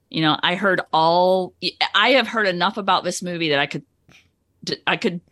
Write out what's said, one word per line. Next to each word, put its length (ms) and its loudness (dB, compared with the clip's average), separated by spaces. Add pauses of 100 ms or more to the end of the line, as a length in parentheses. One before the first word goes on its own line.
You 140 -4
know, 200 2
I 140 2
heard 240 0 (120)
all, 600 2 (420)
I 180 4
have 140 2
heard 220 -2
enough 300 -2
about 260 0
this 180 -6
movie 280 -4
that 80 2
I 80 2
could, 160 -8 (1040)
I 100 0
could 240 -4 (120)